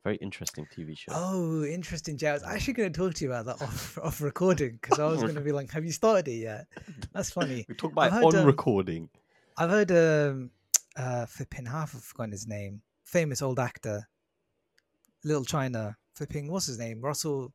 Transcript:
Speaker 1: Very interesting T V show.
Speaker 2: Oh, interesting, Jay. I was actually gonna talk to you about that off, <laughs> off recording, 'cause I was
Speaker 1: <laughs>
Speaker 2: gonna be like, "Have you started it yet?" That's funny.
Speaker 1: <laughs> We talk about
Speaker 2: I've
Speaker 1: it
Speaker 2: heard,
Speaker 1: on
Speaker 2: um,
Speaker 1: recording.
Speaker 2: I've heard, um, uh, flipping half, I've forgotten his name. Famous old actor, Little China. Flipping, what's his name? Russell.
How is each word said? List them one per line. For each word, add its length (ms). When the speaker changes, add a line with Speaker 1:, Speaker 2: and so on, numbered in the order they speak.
Speaker 1:
Very 100
interesting 580
T 120
V 100
show. 180
Speaker 2:
Oh, 520
interesting, 520
Jay. 120
I 60
was 80
actually 320
gonna 160
talk 240
to 100
you 80
about 140
that 140
off, 380
<laughs> 40
off 180
recording, 600
'cause 180
I 60
was 160
Speaker 1:
<laughs> 0
Speaker 2:
gonna 200
be 100
like, 200
"Have 120
you 80
started 380
it 80
yet?" 280
That's 160
funny. 360
Speaker 1:
<laughs> 40
We 60
talk 160
about 140
Speaker 2:
I've 80
Speaker 1:
it 20
Speaker 2:
heard, 100
Speaker 1:
on 20
Speaker 2:
um, 80
Speaker 1:
recording. 640
Speaker 2:
I've 120
heard, 220
um, 600
uh, 300
flipping 400
half, 280
I've 80
forgotten 300
his 160
name. 340
Famous 380
old 180
actor, 480
Little 220
China. 520
Flipping, 360
what's 160
his 100
name? 240
Russell. 540